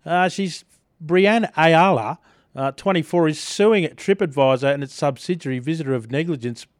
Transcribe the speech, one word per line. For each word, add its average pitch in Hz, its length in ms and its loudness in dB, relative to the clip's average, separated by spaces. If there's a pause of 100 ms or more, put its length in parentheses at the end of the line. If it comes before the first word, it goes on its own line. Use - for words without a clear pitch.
Uh, 180 240 0
she's 185 360 -8 (380)
Brianne 196 540 2
Ayala, 160 640 4 (360)
uh, 135 180 -4
twenty-four, 170 560 0
is 151 100 -4
suing 208 460 2
TripAdvisor 139 880 0
and 143 80 -6
its 135 100 -10
subsidiary 139 680 -4
Visitor 147 340 -4
of 113 160 -6
Negligence 135 560 -6 (140)